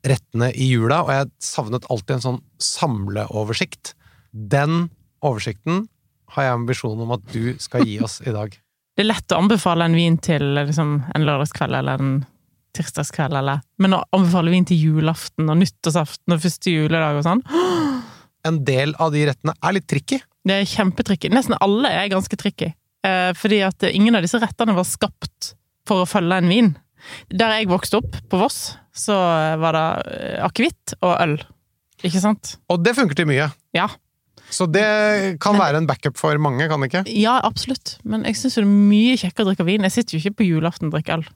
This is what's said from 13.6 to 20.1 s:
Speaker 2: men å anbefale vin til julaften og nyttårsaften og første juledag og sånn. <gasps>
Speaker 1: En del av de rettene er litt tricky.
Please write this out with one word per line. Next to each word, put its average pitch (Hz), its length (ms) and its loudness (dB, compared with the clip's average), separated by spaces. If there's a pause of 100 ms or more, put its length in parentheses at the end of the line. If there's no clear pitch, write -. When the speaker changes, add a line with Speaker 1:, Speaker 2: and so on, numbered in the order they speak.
Speaker 2:
men 190 160 4
å - 80 -2 (120)
anbefale 175 360 4
vin 180 160 4
til 175 120 2
julaften 156 720 0
og 160 80 4
nyttårsaften 170 760 0
og 156 80 -2
første 180 280 -2 (100)
juledag 151 400 0
og 156 100 0
sånn. 247 160 0
<gasps> 320 540 0 (440)
Speaker 1:
En 160 160 0
del 139 300 0 (100)
av 160 80 2
de 147 160 2
rettene 143 320 -2
er 180 160 0
litt 190 160 -2
tricky. 147 300 -2 (260)